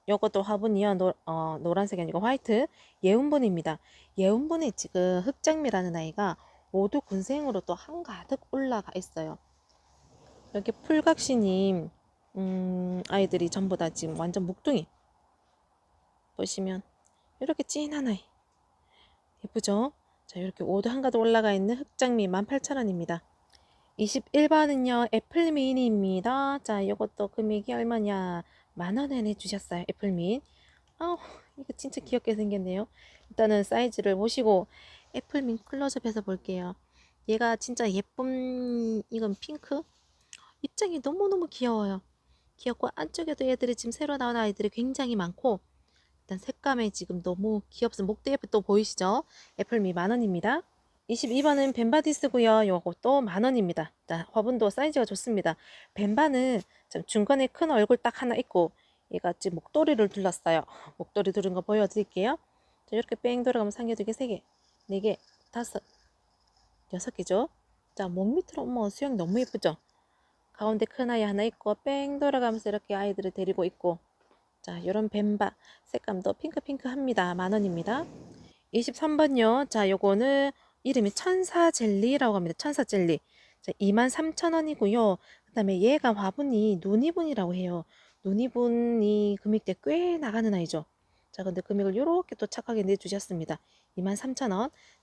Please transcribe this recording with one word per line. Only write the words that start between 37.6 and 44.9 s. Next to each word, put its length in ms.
예쁜, 1200
이건 280
핑크? 440
입장이 420
너무너무 440
귀여워요. 520
귀엽고 320
안쪽에도 500
애들이 300
지금 160
새로 260
나온 200
아이들이 320
굉장히 480